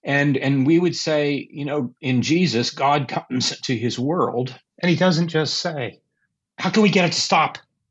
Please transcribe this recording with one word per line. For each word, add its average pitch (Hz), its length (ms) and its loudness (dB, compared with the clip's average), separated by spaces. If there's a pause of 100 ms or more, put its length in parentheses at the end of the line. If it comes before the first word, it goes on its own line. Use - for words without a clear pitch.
And, 143 320 2
and 135 320 0
we 165 120 6
would 180 140 0
say, 147 560 -2
you 147 140 -10
know, 143 380 -4
in 127 200 0
Jesus, 123 480 0
God 143 380 0
comes - 540 -4
to 127 160 -2
his 110 200 -4
world 127 560 -2 (260)
and 175 100 0
he 170 80 4
doesn't 170 320 2
just 156 320 -2
say, 143 400 -8 (560)
"How - 120 -2
can 214 140 4
we 208 60 6
get 180 160 4
it 170 80 0
to - 80 -2
stop?" - 360 0 (340)